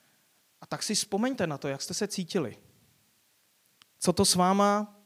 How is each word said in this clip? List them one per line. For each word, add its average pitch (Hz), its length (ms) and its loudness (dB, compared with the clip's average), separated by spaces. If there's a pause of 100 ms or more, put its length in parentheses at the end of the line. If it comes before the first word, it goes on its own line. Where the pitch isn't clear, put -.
(600)
A - 40 -20
tak - 180 -8
si 214 120 -2
vzpomeňte 214 520 -2
na 147 100 -4
to, 147 100 -6
jak 139 140 -4
jste - 120 -8
se 202 140 -4
cítili. 170 500 -4 (1400)
Co 180 140 2
to 196 120 4
s - 100 4
váma 202 720 2